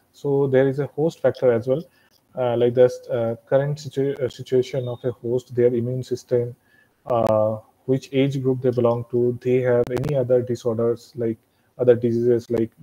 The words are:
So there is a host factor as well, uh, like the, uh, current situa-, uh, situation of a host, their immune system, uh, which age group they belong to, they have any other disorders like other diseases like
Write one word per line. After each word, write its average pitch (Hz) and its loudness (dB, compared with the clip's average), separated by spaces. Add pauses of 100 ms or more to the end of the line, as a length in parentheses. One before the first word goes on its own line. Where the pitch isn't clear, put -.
(120)
So 139 -2
there 131 4
is 135 -4
a 131 -4
host 160 -4
factor 127 2
as 117 -2
well, 143 -2 (520)
uh, 123 -2
like 120 2
the, 123 6 (180)
uh, 117 -4 (120)
current 143 0
situa-, 139 -6
uh, 123 -2
situation 127 -4
of 120 -10
a 123 -2
host, 120 -6
their 123 4
immune 123 -2
system, 120 -4 (500)
uh, 110 2 (280)
which 131 -2
age 135 0
group 131 -2
they 127 2
belong 120 2
to, 123 0
they 127 0
have 120 2
any 131 -2
other 123 2
disorders 117 -2
like 113 -4 (400)
other 123 6
diseases 117 0
like 113 -2 (120)